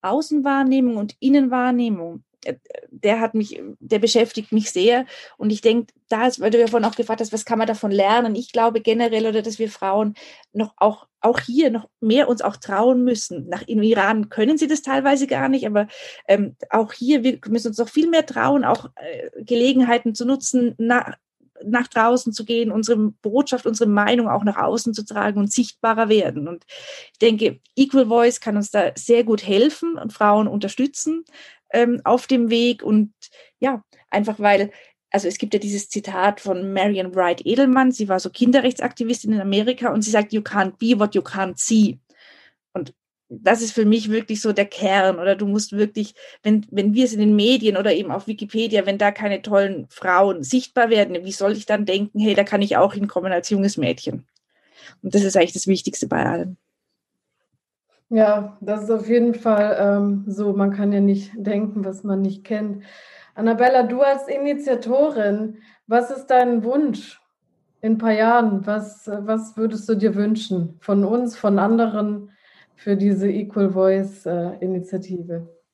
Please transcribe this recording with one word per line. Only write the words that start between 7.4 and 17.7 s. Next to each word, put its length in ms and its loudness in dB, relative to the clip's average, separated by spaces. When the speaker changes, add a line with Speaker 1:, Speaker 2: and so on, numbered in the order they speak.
Speaker 1:
kann 120 -2
man 100 0
davon 240 -4
lernen? 440 2
Ich 160 -8
glaube 300 0
generell, 440 0
oder 160 0
dass 160 -8
wir 120 -4
Frauen 460 -2
noch 240 -4
auch, 320 0
auch 180 2
hier 320 2
noch 160 -6
mehr 260 2
uns 140 -2
auch 160 -4
trauen 480 2
müssen. 420 -4
Nach, 200 -8
im 160 0
Iran 440 2
können 300 0
sie 100 0
das 140 -2
teilweise 460 0
gar 200 -2
nicht, 180 0
aber, 220 0
ähm, 280 2
auch 220 0
hier, 320 0
wir 240 0
müssen 220 -2
uns 80 -10